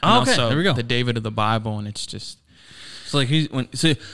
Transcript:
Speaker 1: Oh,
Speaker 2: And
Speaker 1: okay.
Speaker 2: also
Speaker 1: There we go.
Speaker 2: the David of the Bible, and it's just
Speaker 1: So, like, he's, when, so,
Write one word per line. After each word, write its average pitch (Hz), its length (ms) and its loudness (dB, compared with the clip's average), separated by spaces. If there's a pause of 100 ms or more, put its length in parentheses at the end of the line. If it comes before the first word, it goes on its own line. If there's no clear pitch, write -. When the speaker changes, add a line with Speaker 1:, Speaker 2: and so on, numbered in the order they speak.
Speaker 1:
Oh, 160 80 4
Speaker 2:
And 233 140 6
Speaker 1:
okay. 262 80 2
Speaker 2:
also 120 180 2
Speaker 1:
There 135 80 2
we 165 60 2
go. 190 100 2
Speaker 2:
the 120 80 0
David 120 360 0
of 110 60 -2
the 113 80 -4
Bible, 110 460 0
and 104 100 -6
it's - 200 -10
just - 320 -14 (680)
Speaker 1:
So, 143 140 0
like, 131 80 2
he's, 151 240 2
when, 131 220 -4
so, 151 200 2 (200)